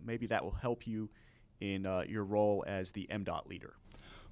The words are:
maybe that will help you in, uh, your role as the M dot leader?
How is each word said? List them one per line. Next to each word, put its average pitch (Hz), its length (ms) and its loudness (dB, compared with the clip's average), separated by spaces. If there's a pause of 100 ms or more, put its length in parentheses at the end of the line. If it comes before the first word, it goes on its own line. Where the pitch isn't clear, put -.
maybe 117 220 -2
that 107 160 4
will 98 80 -4 (100)
help 120 260 0
you 110 220 -2 (500)
in, 98 260 0
uh, 92 220 2
your 107 160 0
role 104 440 6
as 95 240 -2
the 98 200 -6
M 101 120 0
dot 85 240 -2
leader? - 260 -10 (580)